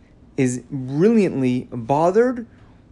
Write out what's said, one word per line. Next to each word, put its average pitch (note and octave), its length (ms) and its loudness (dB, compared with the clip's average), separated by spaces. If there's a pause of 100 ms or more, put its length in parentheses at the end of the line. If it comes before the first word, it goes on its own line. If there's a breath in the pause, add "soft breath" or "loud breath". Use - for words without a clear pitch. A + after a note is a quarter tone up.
(380 soft breath)
is B2+ 320 -2
brilliantly C#3 1000 0
bothered F#3 760 0 (460 soft breath)